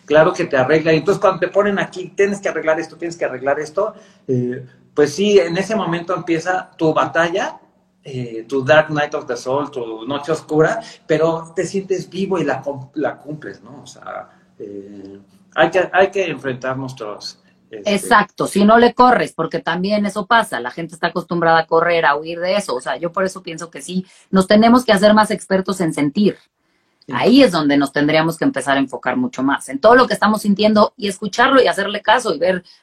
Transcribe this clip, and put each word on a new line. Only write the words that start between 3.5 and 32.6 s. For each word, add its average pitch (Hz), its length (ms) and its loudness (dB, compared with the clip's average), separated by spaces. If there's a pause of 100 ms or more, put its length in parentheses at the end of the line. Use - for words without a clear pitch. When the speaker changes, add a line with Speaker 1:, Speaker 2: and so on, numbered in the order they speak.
Speaker 1:
esto", 196 360 -6 (320)
eh, 123 360 -4 (300)
pues 147 220 0
sí, 202 240 4
en 170 180 0
ese 196 180 -4
momento 170 400 -4
empieza 170 640 -4
tu 160 160 0
batalla, 170 680 -2 (440)
eh, 120 440 -10
tu 135 160 -2
Dark 151 280 4
Night 147 240 -4
of 143 100 -6
the 123 100 -6
Soul, 135 360 -4
tu 113 340 -10
noche 139 260 -8
oscura, 156 500 -2 (260)
pero 160 480 -2
te 180 100 -4
sientes 180 420 -6
vivo 185 300 -4
y 160 60 -2
la 139 180 -2
cum-, 135 320 -10
la 131 240 -6
cumples, 127 460 -16
¿no? 127 180 -20
O - 60 -20
sea, 98 420 -16 (300)
eh, 101 600 -16 (360)
hay - 160 2
que, 180 200 0
hay 190 200 2
que 190 180 -4
enfrentar 131 480 -8
nuestros, 117 640 -12 (300)
este 202 240 -4
Speaker 2:
Exacto, 196 500 0
si 196 180 0
no 214 140 8
le 233 160 6
corres, 247 400 2
porque 160 240 -6
también 190 480 -2
eso 196 220 -6
pasa, 220 320 0
la 120 100 -8
gente 170 240 -12
está - 140 -6
acostumbrada 170 500 0
a 160 80 0
correr, 165 400 0
a 147 100 4
huir 165 240 -8
de 185 180 -2
eso, 180 180 -4
o 131 60 -6
sea, 139 160 -6
yo 165 140 -6
por 190 120 -2
eso 185 180 -6
pienso 170 300 -12
que - 100 -16
sí, 185 240 -6 (240)
nos 190 160 2
tenemos 220 400 6
que 220 60 2
hacer 208 240 6
más 214 160 4
expertos 190 500 -4
en 160 140 -2
sentir. 151 420 0 (680)
Speaker 1:
Sí. - 80 -10
Speaker 2:
Ahí 196 260 6
es 247 120 6
donde 147 220 2
nos 143 160 2
tendríamos 156 460 0
que - 60 -4
empezar 139 340 0
a - 20 0
enfocar 131 360 -4
mucho 127 260 -4
más, 135 280 -2
en 135 100 -10
todo 233 160 6
lo 262 100 6
que 208 80 -4
estamos 214 300 0
sintiendo 214 520 2
y 208 120 -6
escucharlo 240 520 2
y 208 80 4
hacerle 196 360 -4
caso 220 320 2
y - 20 -10
ver, 180 260 0 (200)